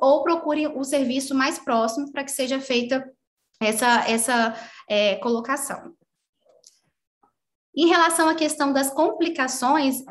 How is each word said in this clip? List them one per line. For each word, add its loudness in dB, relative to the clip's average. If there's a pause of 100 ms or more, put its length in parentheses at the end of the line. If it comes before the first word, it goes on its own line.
ou 4
procurem 0
o -6
serviço -2
mais 0
próximo -2
pra -6
que -12
seja -2
feita -2 (560)
essa, 2
essa, 0 (340)
é, 2
colocação. -4 (1800)
Em 4
relação 4
à 2
questão 0
das 0
complicações, 0